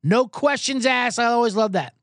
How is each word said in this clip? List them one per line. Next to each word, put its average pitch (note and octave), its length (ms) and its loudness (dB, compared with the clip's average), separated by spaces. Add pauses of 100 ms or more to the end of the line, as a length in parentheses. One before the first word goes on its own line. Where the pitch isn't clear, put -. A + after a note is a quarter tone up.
No A3 240 2
questions C4+ 580 -2
asked. B3 320 0
I A#3 100 2
always A#3 280 2
love G#3+ 180 0
that. D3+ 300 -4